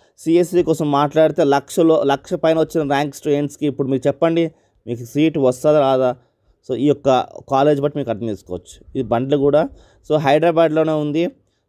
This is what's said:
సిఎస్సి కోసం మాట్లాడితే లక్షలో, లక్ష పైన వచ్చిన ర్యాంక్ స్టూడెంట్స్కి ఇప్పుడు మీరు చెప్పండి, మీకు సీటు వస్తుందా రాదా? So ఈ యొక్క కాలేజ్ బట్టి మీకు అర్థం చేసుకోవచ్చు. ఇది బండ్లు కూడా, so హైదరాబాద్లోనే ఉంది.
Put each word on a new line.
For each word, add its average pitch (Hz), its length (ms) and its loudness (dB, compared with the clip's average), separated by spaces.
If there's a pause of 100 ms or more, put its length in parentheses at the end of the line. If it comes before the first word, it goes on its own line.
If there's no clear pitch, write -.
(180)
సిఎస్సి 170 440 0
కోసం 156 280 -2
మాట్లాడితే 151 540 2
లక్షలో, 151 600 2
లక్ష 139 300 -2
పైన 160 240 0
వచ్చిన 156 300 -2
ర్యాంక్ 143 260 -2
స్టూడెంట్స్కి 143 520 -4
ఇప్పుడు 135 220 -4
మీరు 135 180 -2
చెప్పండి, 165 440 0 (360)
మీకు 120 180 -10
సీటు 151 360 -2
వస్తుందా 135 400 2
రాదా? 131 360 0 (540)
So 127 60 -4
ఈ 123 100 -2
యొక్క 143 240 0 (400)
కాలేజ్ 139 300 2
బట్టి 143 180 -4
మీకు 123 120 -6
అర్థం 113 180 -6
చేసుకోవచ్చు. - 640 -12
ఇది 135 80 -4
బండ్లు 123 340 -2
కూడా, 143 320 2 (420)
so 151 60 2
హైదరాబాద్లోనే 156 760 2
ఉంది. 151 340 -2 (420)